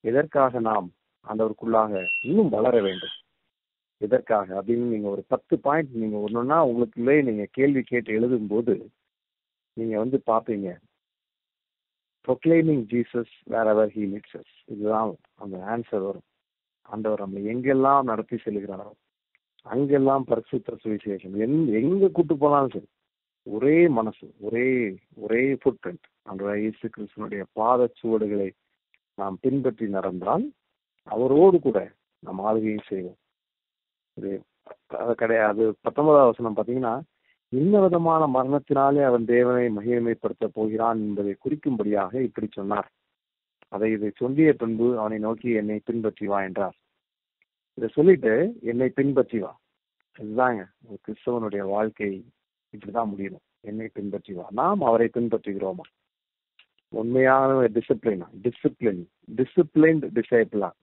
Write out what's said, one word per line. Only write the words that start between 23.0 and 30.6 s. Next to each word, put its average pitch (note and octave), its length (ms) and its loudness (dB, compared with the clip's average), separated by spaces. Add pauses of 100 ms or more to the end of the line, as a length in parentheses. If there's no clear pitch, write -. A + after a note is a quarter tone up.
ஒரே C#3+ 460 4
மனசு, A2+ 520 -2
ஒரே, A2+ 580 -2 (160)
ஒரே A#2 400 0
footprint. G2 480 -4 (260)
ஆண்டவராகிய G2+ 300 -4
இயேசு A2 380 -6
கிறிஸ்துவினுடைய G#2 480 -10 (160)
பாதச்சுவடுகளை A2 880 0 (640)
நாம் G2 260 -8
பின்பற்றி B2+ 480 -2
நடந்தால் G2 640 -4 (500)